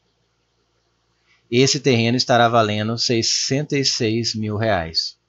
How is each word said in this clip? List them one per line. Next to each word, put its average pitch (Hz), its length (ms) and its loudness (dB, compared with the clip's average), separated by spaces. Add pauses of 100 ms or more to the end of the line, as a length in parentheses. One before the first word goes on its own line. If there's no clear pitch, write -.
(1500)
esse 131 280 2
terreno 120 380 2
estará 117 320 2
valendo 110 480 0
sessenta 135 800 -2
e 135 80 0
seis 113 480 -2
mil 107 240 -4
reais. 95 580 -2 (140)